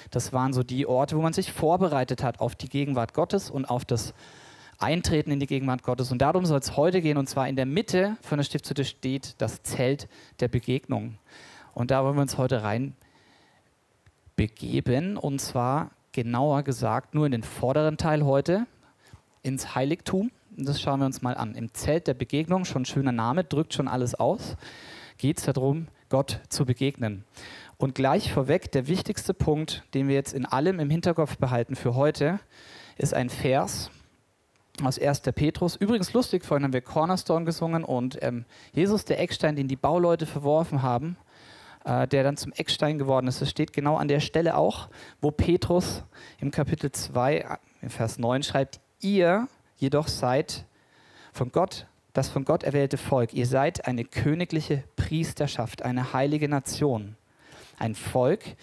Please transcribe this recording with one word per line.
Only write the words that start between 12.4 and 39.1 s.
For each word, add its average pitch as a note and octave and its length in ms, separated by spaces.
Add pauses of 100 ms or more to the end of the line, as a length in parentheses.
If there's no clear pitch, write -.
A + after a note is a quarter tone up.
rein A#2+ 320 (1400)
begeben, C3 800
und C#3 240
zwar C3+ 520 (200)
genauer C3+ 520
gesagt A#2+ 500
nur D3+ 100
in C#3 80
den A2+ 120
vorderen D3+ 520
Teil D3+ 300
heute. E3+ 400 (760)
Ins C3+ 320
Heiligtum. E3+ 560 (260)
Und C3+ 120
das C#3+ 120
schauen C#3 200
wir C#3 60
uns C3 160
mal B2 140
an. A2 180
Im A2+ 180
Zelt D#3 340
der C#3 80
Begegnung, D#3+ 500
schon C3 200
schöner C3+ 280
Name, A#2+ 320
drückt D3+ 300
schon C#3 140
alles B2 260
aus, D#3+ 420 (600)
geht's - 280
darum, C#3 440 (200)
Gott - 400
zu - 160
begegnen. A#2+ 600 (520)
Und C3+ 180
gleich C3+ 380
vorweg, C#3+ 400
der C3 160
wichtigste F#3 460
Punkt, - 500 (100)
den C#3 140
wir C#3 80
jetzt - 180
in B2+ 120
allem E3 340
im D3 100
Hinterkopf E3 460
behalten B2 400
für A#2+ 180
heute, D3 460 (560)
ist - 180
ein B2 160
Vers - 600 (920)
aus C3 160
erster C#3+ 320
Petrus. D#3+ 460
Übrigens G3+ 360
lustig, A3+ 320
vorhin C#3+ 200
haben C3+ 80
wir B2+ 80
Cornerstone E3+ 640
gesungen E3 400
und, C3 380
ähm, A#2+ 220 (280)
Jesus, G3+ 320
der D3+ 160